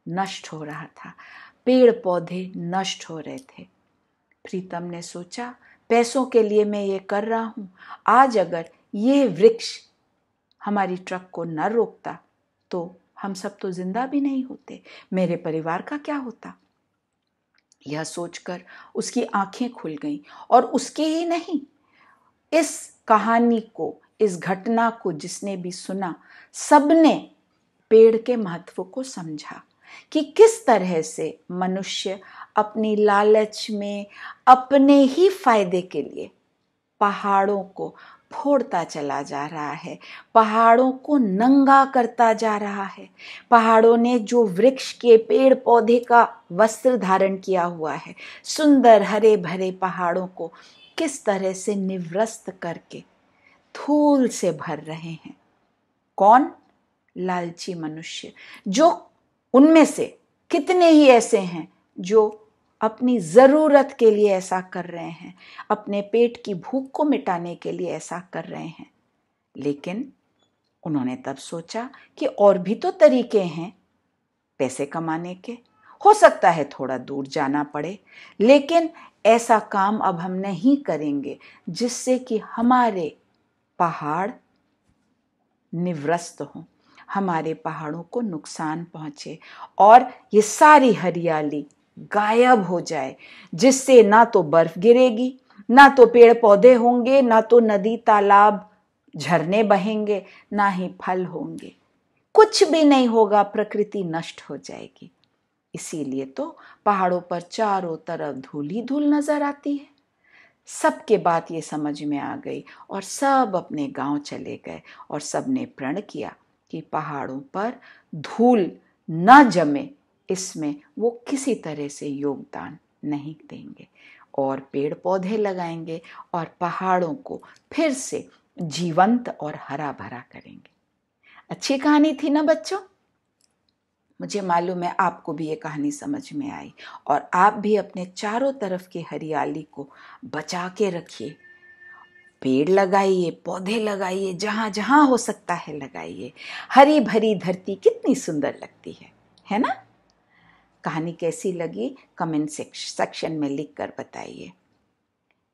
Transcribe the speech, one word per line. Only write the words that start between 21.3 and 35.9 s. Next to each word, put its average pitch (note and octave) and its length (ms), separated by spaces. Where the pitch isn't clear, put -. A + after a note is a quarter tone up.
इस - 540
कहानी A3+ 540
को, - 340
इस F#3+ 180
घटना A3+ 520
को G#3 220
जिसने F3+ 440
भी F3+ 160
सुना, F#3 420
सबने D4 800
पेड़ A3+ 260
के A#3 200
महत्व F3+ 480
को A3 180
समझा D#3+ 600
कि D#4 100
किस G#4+ 440
तरह F#3 360
से - 380
मनुष्य F#3 720
अपनी G#3+ 400
लालच G#3+ 760
में, G3+ 360
अपने C4+ 480
ही C#4 340
फायदे G3+ 540
के E3 200